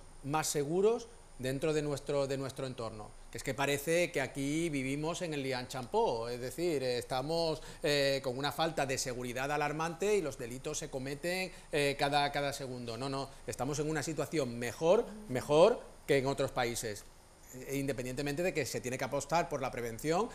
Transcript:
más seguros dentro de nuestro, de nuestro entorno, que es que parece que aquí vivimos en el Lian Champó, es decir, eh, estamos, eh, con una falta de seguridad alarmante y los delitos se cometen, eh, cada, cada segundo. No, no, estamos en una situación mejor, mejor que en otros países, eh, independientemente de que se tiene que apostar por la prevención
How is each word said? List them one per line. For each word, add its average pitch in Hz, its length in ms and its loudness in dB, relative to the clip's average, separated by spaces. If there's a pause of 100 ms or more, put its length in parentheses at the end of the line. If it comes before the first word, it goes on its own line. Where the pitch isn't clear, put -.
(240)
más 147 240 0
seguros 190 600 2 (320)
dentro 135 340 0
de 151 80 2
nuestro, 143 460 0
de 135 100 -2
nuestro 135 300 -4
entorno, 107 420 -8 (220)
que 117 80 -8
es - 40 -8
que 131 120 -2
parece 143 560 2
que 143 100 0
aquí 143 480 0
vivimos 147 540 -2
en 160 100 -2
el 143 80 -2
Lian 127 260 -2
Champó, 127 640 0
es 123 100 -4
decir, 135 440 0
eh, 123 160 0
estamos, 147 640 0 (180)
eh, 139 420 2
con 123 140 -2
una 143 140 -2
falta 160 340 0
de 131 140 0
seguridad 123 520 -2
alarmante 156 640 0
y 196 60 4
los 143 160 -2
delitos 131 400 -6
se 156 140 -8
cometen, 147 600 -4 (200)
eh, 143 260 4
cada, 143 340 4
cada 143 220 0
segundo. 123 420 -6
No, 131 140 -2
no, 135 200 -2 (180)
estamos 127 320 -2
en 151 100 0
una 156 140 0
situación 127 560 -2
mejor, 160 480 4 (220)
mejor 151 520 8 (240)
que 139 140 6
en 127 80 0
otros 139 240 0
países, 117 540 -2 (500)
eh, 135 220 -4
independientemente 139 680 -2
de 185 100 0
que 143 140 0
se 120 120 -4
tiene 123 200 -4
que 131 60 -2
apostar 143 440 0
por 135 140 -2
la 123 80 -2
prevención 123 640 0